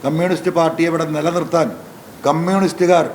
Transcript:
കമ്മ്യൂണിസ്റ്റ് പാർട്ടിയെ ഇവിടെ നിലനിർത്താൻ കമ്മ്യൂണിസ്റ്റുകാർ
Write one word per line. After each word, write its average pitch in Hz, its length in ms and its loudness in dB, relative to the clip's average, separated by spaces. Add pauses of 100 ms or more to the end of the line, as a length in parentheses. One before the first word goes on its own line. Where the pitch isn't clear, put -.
കമ്മ്യൂണിസ്റ്റ് 170 540 0
പാർട്ടിയെ 165 320 2
ഇവിടെ 160 140 -2 (120)
നിലനിർത്താൻ 165 500 0 (600)
കമ്മ്യൂണിസ്റ്റുകാർ 175 880 2